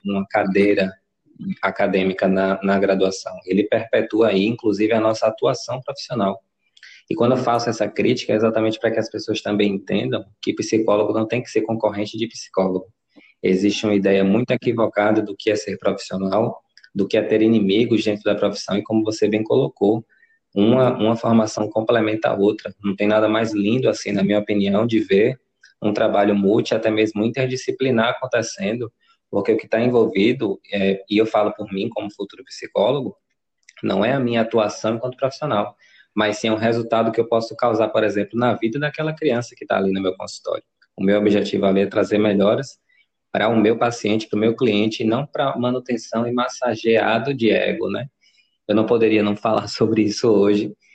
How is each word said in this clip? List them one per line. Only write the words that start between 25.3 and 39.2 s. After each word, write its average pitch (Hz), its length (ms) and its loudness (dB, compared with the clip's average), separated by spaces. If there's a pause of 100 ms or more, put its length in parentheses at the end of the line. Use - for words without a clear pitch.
um 107 100 0
trabalho 101 420 2
multi, 101 400 2
até 110 160 0
mesmo 110 340 0
interdisciplinar 127 840 -2
acontecendo, 120 840 -4 (380)
porque 101 220 0
o 113 40 2
que - 120 -6
tá 110 120 0
envolvido, 117 800 2 (120)
é, 98 360 0
e 101 80 0
eu 110 80 4
falo 107 280 0
por 104 200 -14
mim 98 160 -4
como 107 240 -8
futuro 98 320 -14
psicólogo, 117 720 -2 (640)
não 101 220 0
é 123 80 2
a 139 80 0
minha 117 200 0
atuação 113 560 0
enquanto 127 200 -8
profissional, 127 600 -4 (380)
mas 107 240 -2
sim 113 100 -2
é 110 40 0
um 107 40 0
resultado 113 560 0
que - 80 0
eu 113 80 -2
posso 113 280 -2
causar, 113 320 2
por 110 140 0
exemplo, 101 360 -2
na 123 160 2
vida 110 240 -4
daquela 156 360 -4
criança 120 420 -2